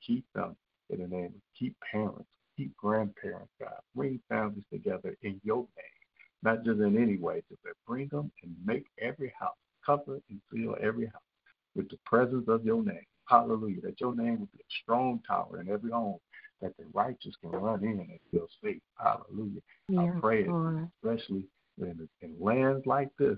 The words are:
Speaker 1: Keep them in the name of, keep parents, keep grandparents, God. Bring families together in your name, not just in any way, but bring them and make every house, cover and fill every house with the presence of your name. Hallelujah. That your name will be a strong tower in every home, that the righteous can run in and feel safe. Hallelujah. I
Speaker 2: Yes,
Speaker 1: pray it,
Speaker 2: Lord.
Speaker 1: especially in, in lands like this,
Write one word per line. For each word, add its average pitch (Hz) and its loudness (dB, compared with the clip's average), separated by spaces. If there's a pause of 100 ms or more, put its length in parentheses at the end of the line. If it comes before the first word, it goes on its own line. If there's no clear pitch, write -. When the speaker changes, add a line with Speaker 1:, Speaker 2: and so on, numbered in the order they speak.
Speaker 1:
Keep 123 0 (100)
them 87 -4 (340)
in 92 -4
the 90 -6
name 90 -4
of, 98 -14 (160)
keep 127 -4 (160)
parents, 107 -2 (320)
keep - -6
grandparents, 104 -2
God. - -10 (220)
Bring 131 -2 (100)
families 104 -2
together 98 -4
in 98 -6
your 110 2
name, - -16
not 113 2
just 113 4
in 104 6
any 107 4
way, 85 -2
but 85 -14 (140)
bring 127 -4
them 147 -4 (120)
and 87 -14
make 123 0 (140)
every - -6
house, - -4 (280)
cover 143 0 (100)
and 101 -12 (140)
fill 113 -2
every 113 0
house - -14 (540)
with - -4
the - -16
presence 123 4
of 113 4
your 113 2
name. 90 -4 (200)
Hallelujah. 110 4
That - -8
your 127 0
name 117 0
will 101 -8
be - -20
a - -14 (100)
strong 120 2
tower 90 -2
in 90 -6
every 107 -2
home, 113 0 (420)
that 90 -6
the 80 -16 (100)
righteous 120 0
can 85 -10
run 101 0
in 107 0
and 82 -12 (100)
feel 85 0 (160)
safe. 208 -4 (200)
Hallelujah. 104 0 (360)
I 175 6
Speaker 2:
Yes, 175 2
Speaker 1:
pray 220 6
it, 175 -2
Speaker 2:
Lord. 165 0 (140)
Speaker 1:
especially 226 -2 (340)
in, 82 -6 (140)
in 82 -12
lands 131 4
like 135 2
this, 135 4